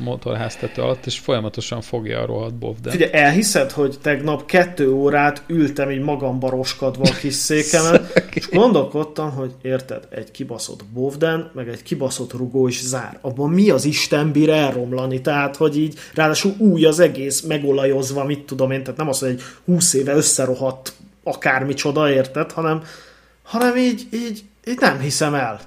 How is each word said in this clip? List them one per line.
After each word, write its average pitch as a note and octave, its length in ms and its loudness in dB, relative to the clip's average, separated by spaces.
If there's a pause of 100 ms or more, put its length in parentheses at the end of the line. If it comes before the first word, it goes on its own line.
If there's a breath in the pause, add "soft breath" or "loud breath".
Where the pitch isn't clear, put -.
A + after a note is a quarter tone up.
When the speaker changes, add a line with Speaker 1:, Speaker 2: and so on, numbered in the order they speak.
Speaker 1:
motorháztető A#2+ 800 -6
alatt, B2+ 240 -2
és - 140 -8
folyamatosan A2+ 640 -4
fogja A2+ 400 -6
a A#2 40 -4
rohadt A2+ 280 -6
bovden. A2+ 380 -8
Speaker 2:
Figyelj, E3 220 2
elhiszed, D3+ 580 4
hogy C#3 300 0
tegnap D3 440 -2
kettő F3+ 460 2
órát C#3+ 560 2
ültem C#3+ 440 0
így C3+ 100 -4
magamba C3 480 -2
roskadva C3 540 -2
a C3+ 160 4
kis C#3 140 -4
székemen, D3+ 580 2
Speaker 1:
<laughs> - 220 4
Szegény. - 200 0
Speaker 2:
és - 160 -6
gondolkodtam, D#3 840 2
hogy C3 200 -6 (100)
érted, C3 480 -6
egy - 220 -12
kibaszott A#2 640 -12
bovden, D3+ 600 -2
meg B2 140 -10
egy A#2 160 -12
kibaszott C3 500 -6
rugó B2+ 340 0
és A#2+ 180 -2
zár. B2+ 360 -6
Abban C#3 280 -2
mi G3 200 6
az C3+ 160 4
Isten D3+ 460 0
bír D3+ 180 4
elromlani? C3 720 0
Tehát, C#3+ 340 0
hogy D3+ 220 2
így, D3+ 220 -2 (140 loud breath)
ráadásul D#3 440 2
új F3 280 6
az D#3 140 6
egész, C#3 420 2
megolajozva, C#3 500 2 (340)
mit C#3+ 200 -2
tudom C3 260 0
én, C3+ 120 -4
tehát B2+ 160 -8
nem D#3 100 -2
az, C3+ 100 -2
hogy C3 100 -2
egy B2 120 -4 (240 loud breath)
húsz F3+ 280 2
éve C3+ 200 2
összerohadt C3 800 0 (300)
akármicsoda, C#3+ 880 0
érted, C3+ 400 0
hanem, D#3+ 320 -2 (600 loud breath)
hanem A#3+ 340 0
így, B3 360 0
így, A3+ 300 -8 (220)
így B3 140 -6
nem D3 200 2
hiszem D3 340 0
el. A#2+ 340 -4